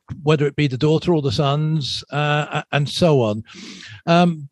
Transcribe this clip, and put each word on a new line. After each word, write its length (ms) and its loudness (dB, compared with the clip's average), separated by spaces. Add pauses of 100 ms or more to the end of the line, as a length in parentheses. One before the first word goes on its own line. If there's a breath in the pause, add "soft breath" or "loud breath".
(240)
whether 200 2
it 120 -4
be 100 2
the 100 -4
daughter 380 2
or 80 2
the 80 -2
sons, 800 -2
uh, 400 -2
a-, 220 -4
and 160 0
so 340 4
on. 220 -2 (640 loud breath)
Um, 460 2